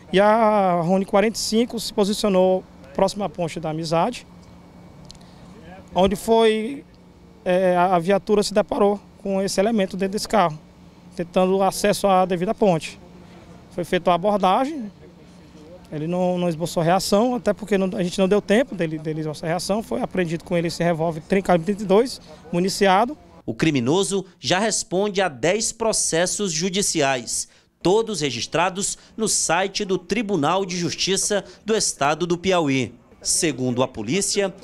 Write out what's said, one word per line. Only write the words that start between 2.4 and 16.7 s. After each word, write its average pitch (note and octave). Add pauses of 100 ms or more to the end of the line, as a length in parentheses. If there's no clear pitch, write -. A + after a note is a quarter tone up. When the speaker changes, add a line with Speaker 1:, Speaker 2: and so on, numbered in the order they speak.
Speaker 1:
próximo G3
à F3
Ponte E3+
da D#3+
Amizade, E3 (1700)
onde F#3+
foi, A3+ (640)
eh, F3+
a, F3+
a -
viatura G3
se -
deparou G3+ (220)
com G3
esse G3
elemento G3+
dentro F#3+
desse G#3
carro, E3+ (560)
tentando F#3
acesso G3
à F#3
devida F3+
ponte. F3 (680)
Foi F3
feita F3+
a F3
abordagem, G#3 (960)
ele D#3
não, F3+
não F3+
esboçou E3